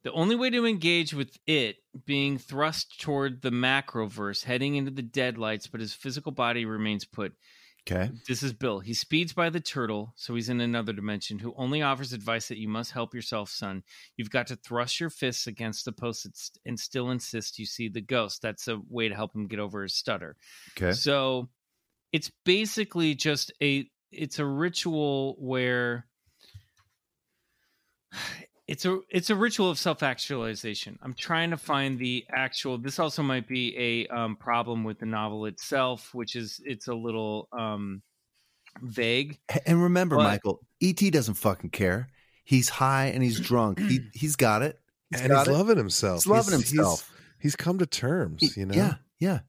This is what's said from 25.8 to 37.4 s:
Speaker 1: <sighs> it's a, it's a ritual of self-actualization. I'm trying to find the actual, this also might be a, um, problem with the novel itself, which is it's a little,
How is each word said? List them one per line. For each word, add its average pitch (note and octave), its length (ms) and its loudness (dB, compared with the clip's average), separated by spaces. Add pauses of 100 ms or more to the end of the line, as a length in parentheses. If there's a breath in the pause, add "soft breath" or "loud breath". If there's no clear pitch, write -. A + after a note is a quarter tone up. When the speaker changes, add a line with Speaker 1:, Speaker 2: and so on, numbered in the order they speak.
Speaker 1:
<sighs> - 60 -14 (500 loud breath)
it's D3+ 180 -4
a, F#3+ 140 2 (100)
it's F3+ 200 0
a G#3+ 60 4
ritual G#3 340 4
of D3 100 0
self-actualization. A#2+ 1200 -4
I'm C3 120 -10
trying E3+ 380 0
to D#3+ 60 -2
find C#3 400 0
the B2 340 -2
actual, B2+ 460 -2
this C3+ 220 -6
also D#3 240 0
might C3 240 0
be B2+ 300 -2
a, A#2 360 0
um, A2+ 220 -2
problem A#2 480 0
with A2 160 -4
the A2 60 -8
novel G#2+ 400 -2
itself, B2+ 680 -2
which A#2+ 220 -6
is A2+ 300 -8
it's B2+ 220 -8
a B2 80 -4
little, A2 560 -4